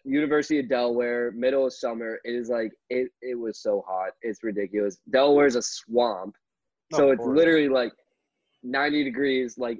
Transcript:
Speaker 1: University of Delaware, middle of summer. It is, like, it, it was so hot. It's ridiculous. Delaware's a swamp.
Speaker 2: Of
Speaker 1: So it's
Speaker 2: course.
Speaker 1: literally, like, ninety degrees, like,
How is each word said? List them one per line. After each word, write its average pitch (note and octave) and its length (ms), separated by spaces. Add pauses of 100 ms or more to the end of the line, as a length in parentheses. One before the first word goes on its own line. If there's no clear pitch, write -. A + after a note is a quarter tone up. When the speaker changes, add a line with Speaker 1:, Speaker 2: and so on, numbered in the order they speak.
Speaker 1:
University D3 540
of C3 100
Delaware, A#2+ 640
middle C3 340
of B2+ 80
summer. A2+ 500
It A#2 80
is, A#2+ 160
like, A2+ 220 (180)
it, B2 220 (100)
it B2 160
was A2+ 240
so G2+ 260
hot. F#2 260 (100)
It's A2 200
ridiculous. G2+ 540 (140)
Delaware's C#3+ 440
a A#2+ 60
swamp. G#2+ 760 (560)
Speaker 2:
Of D#3 60
Speaker 1:
So C#3+ 140
it's A#2 120
Speaker 2:
course. C3 140
Speaker 1:
literally, D#3+ 320
like, B2 240 (720)
ninety C#3+ 400
degrees, C3 560
like, A#2 200